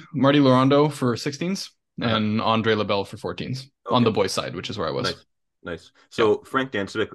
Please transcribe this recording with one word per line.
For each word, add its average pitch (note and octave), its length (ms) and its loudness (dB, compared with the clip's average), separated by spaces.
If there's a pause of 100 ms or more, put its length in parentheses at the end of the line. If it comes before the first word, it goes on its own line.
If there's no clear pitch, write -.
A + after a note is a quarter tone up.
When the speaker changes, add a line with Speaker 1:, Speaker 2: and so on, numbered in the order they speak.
(140)
Speaker 1:
Marty C#3 240 4
Lorondo C#3 540 6
for B2 240 -2
sixteens E3+ 560 -6 (280)
Speaker 2:
Uh-huh. A#2 140 0
Speaker 1:
and G#2+ 260 0
Andre A2 340 2
Lebel G2+ 300 -2
for - 120 -12
fourteens F2+ 480 -8 (260)
on A#2+ 60 2
Speaker 2:
Okay. A#2+ 80 4
Speaker 1:
the A2+ 80 4
boys' G2 200 0
side, - 220 -6
which F2+ 160 -10
is F#2+ 80 -8
where E2 80 -4
I D2+ 60 -4
was. C2+ 140 -4
Speaker 2:
Nice. - 180 -6 (380)
Nice. - 280 -12 (200)
So A2+ 200 2
Speaker 1:
Yeah. G2+ 60 4 (120)
Speaker 2:
Frank C3 220 -2
Dancevic G2+ 440 -4